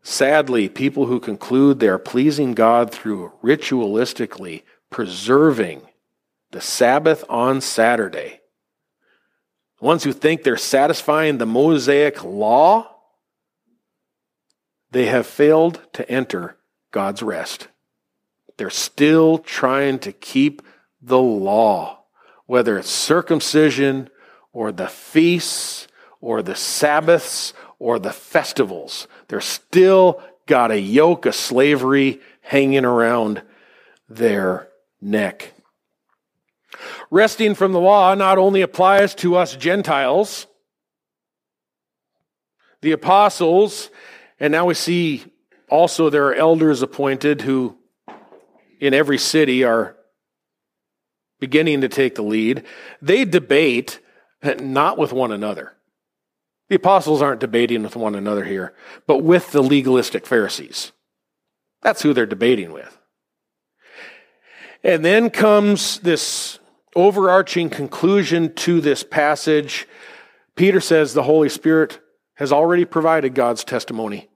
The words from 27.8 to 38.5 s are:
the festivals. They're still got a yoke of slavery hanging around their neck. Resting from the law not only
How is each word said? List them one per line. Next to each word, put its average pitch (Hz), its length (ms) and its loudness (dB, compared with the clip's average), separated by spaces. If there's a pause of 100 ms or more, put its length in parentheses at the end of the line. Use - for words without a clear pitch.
the 127 120 -8
festivals. - 960 -6 (220)
They're 101 120 -8
still 185 800 2 (260)
got 123 260 2
a 104 80 -2
yoke 143 460 2
of 110 100 -2
slavery 135 840 0 (200)
hanging 135 440 0
around 117 580 0 (680)
their 101 600 -2 (320)
neck. 101 520 -6 (1600)
Resting 214 460 2
from 190 160 0
the 185 80 0
law 190 380 4
not 190 200 2
only 190 260 2